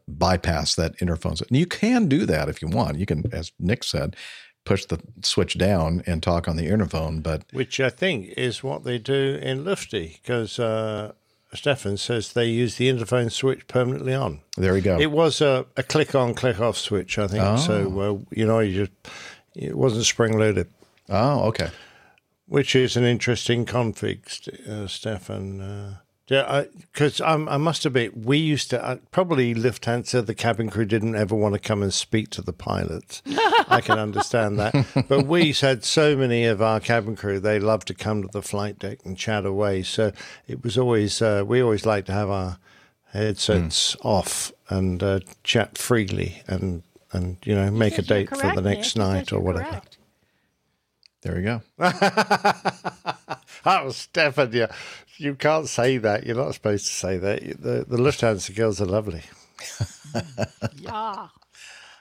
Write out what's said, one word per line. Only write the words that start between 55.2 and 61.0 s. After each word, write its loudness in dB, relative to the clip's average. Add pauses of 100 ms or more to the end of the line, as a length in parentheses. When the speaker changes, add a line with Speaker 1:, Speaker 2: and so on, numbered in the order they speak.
Speaker 2:
can't 2
say 2
that. 0
You're -4
not -2
supposed -2
to -4
say -2
that. -2 (180)
The, -4
the -2
Lufthansa 0
girls 0
are 0
lovely. -2
<laughs> -20 (1500)
Speaker 3:
Yeah. -10 (720)